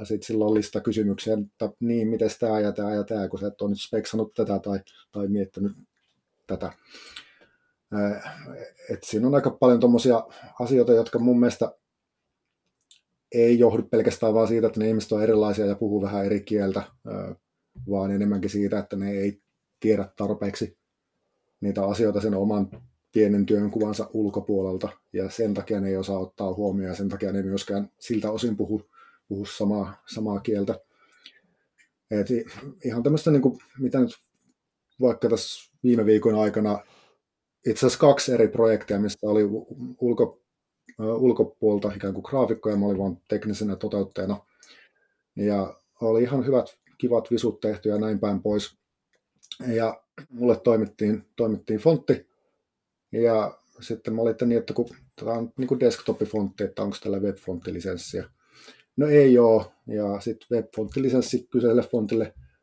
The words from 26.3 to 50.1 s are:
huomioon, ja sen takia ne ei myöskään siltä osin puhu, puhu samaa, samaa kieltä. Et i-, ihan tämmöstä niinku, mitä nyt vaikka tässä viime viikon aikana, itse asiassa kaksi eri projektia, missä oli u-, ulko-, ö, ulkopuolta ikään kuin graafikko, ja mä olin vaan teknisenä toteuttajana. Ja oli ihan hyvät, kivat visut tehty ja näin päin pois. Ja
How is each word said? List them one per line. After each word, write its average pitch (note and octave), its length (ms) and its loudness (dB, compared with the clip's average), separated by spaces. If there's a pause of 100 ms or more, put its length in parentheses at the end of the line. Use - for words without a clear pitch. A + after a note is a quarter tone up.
huomioon, G2 360 -2
ja F2+ 60 -6
sen G2 140 -4
takia G2 220 -6
ne G2 80 -2
ei F#2+ 40 -4
myöskään G2 460 -4 (100)
siltä G#2+ 320 -4
osin A2 260 -4
puhu, G#2+ 240 -4 (460)
puhu G2+ 180 -8
samaa, G2+ 580 -4 (100)
samaa G#2+ 260 -6
kieltä. G2+ 400 -2 (1300)
Et G#2 200 -2
i-, A#2 140 -2 (380)
ihan A#2 200 -4
tämmöstä D#3 280 2
niinku, C3 280 2 (200)
mitä C3 200 -2
nyt A#2 120 2 (920)
vaikka A#2+ 280 2
tässä - 420 -4 (120)
viime A#2 220 4
viikon G#2+ 300 4
aikana, G#2+ 440 0 (880)
itse A#2 200 0
asiassa - 140 2
kaksi C3+ 340 4
eri C3+ 140 6
projektia, A2 520 2
missä G2+ 220 -2
oli G#2+ 220 2
u-, A#2+ 580 -6
ulko-, A#2+ 400 0 (580)
ö, A2 140 -2
ulkopuolta A2 840 2
ikään G2 180 -6
kuin F#2+ 160 -10
graafikko, A2+ 400 0
ja G#2+ 60 -2
mä G2+ 100 2
olin G2+ 120 0
vaan F#2+ 200 -4 (100)
teknisenä G#2 480 -4
toteuttajana. G2+ 640 -4 (960)
Ja G2+ 440 -2 (220)
oli A2+ 200 2
ihan B2+ 240 0
hyvät, B2+ 340 0 (180)
kivat A#2+ 340 0
visut A#2 280 -2
tehty G#2+ 300 -2
ja G#2 80 0
näin G#2+ 220 -2
päin G#2 220 -2
pois. G#2 360 -4 (880)
Ja A2+ 340 -2 (280)